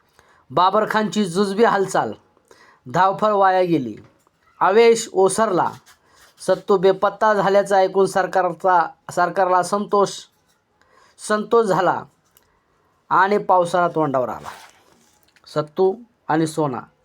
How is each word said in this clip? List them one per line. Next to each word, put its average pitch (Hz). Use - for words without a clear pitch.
बाबरखानची 208
जुजबी 196
हालचाल, 185
धावफळ 190
वाया 190
गेली, 143
आवेश 226
ओसरला. 185
सत्तू 185
बेपत्ता 196
झाल्याचं 196
ऐकून 190
सरकारचा, 180
सरकारला 180
संतोष, 202
संतोष 214
झाला 170
आणि 190
पावसाळा 175
तोंडावर 143
आला. 98
सत्तू 185
आणि 160
सोना 151